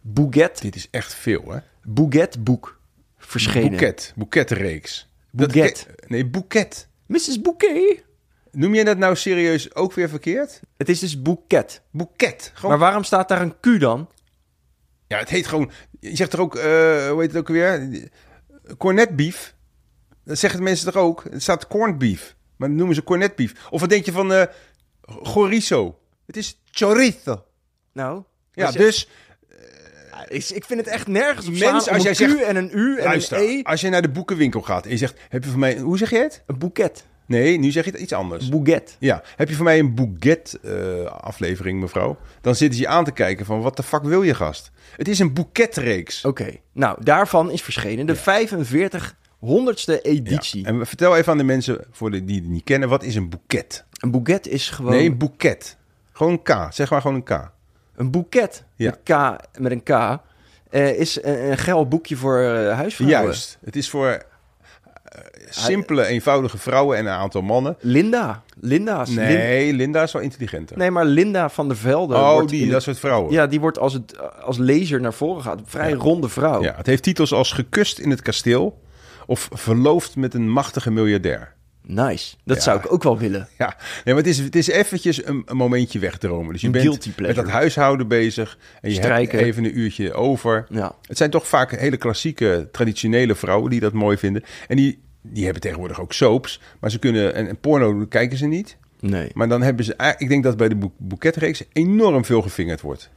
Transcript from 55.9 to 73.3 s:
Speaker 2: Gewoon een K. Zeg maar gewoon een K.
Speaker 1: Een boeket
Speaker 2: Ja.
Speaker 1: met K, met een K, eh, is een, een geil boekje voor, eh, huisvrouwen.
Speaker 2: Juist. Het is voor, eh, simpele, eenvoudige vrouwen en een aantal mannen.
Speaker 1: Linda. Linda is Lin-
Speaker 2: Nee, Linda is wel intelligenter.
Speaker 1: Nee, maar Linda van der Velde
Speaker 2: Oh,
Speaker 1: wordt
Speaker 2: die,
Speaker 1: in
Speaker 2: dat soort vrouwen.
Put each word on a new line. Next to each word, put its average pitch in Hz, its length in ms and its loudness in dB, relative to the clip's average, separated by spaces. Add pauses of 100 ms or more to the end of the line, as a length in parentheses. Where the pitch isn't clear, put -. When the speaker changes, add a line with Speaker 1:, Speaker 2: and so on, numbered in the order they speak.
Speaker 2:
Gewoon 165 200 0
een 170 100 -2
K. 98 300 0
Zeg 139 180 -4
maar 143 100 0
gewoon 135 160 -2
een 123 60 -6
K. 85 320 -6 (420)
Speaker 1:
Een 127 140 -2
boeket 180 540 -2 (100)
Speaker 2:
Ja. 113 160 0
Speaker 1:
met - 120 -12
K, 143 380 2 (200)
met 127 120 0
een 120 100 -6
K, 120 380 0 (500)
eh, 139 280 2
is - 240 -2
een, 139 280 -2
een 131 80 0
geil 165 300 0
boekje 160 280 -2
voor, 131 240 0
eh, 113 360 2
huisvrouwen. 143 460 2
Speaker 2:
Juist. - 420 -6
Het 110 120 -10
is 143 140 -6
voor, 139 160 -2
eh, - 1120 -10 (300)
simpele, 147 560 0
eenvoudige 123 520 0
vrouwen 131 380 2
en 107 100 -2
een 98 60 -2
aantal 95 300 -4
mannen. 127 380 0
Speaker 1:
Linda. 147 640 2 (180)
Linda 170 420 0
is 120 60 -4
Lin- 113 160 0
Speaker 2:
Nee, 120 480 2
Linda 139 300 0
is 160 100 -2
wel 107 100 -4
intelligenter. 110 560 -10
Speaker 1:
Nee, 180 120 2
maar 175 140 2
Linda 170 440 4
van 147 200 -4
der 127 80 -2
Velde 131 380 0
Speaker 2:
Oh, 139 180 6
Speaker 1:
wordt 156 180 4
Speaker 2:
die, 143 120 0
Speaker 1:
in 131 80 2
Speaker 2:
dat 127 120 2
soort 135 160 -6
vrouwen. 120 340 0